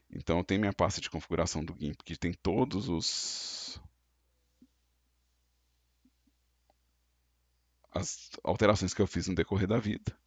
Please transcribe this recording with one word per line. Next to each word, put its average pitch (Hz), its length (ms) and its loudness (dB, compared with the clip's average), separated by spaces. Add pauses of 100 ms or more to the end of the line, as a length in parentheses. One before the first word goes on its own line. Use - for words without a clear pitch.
(100)
Então, 82 280 0
eu 90 60 0
tenho 98 160 0
minha 101 120 2
pasta - 280 2
de - 100 -8
configuração 82 540 -2
do - 140 -8
gimp, 73 260 -6
que 78 120 -8
tem 85 160 -2
todos 104 560 0
os, - 920 -6 (4000)
as - 380 -4 (120)
alterações 101 520 4
que - 80 4
eu 95 40 6
fiz - 220 -2
no 95 60 0
decorrer 95 340 2
da 113 100 4
vida, - 380 -2 (100)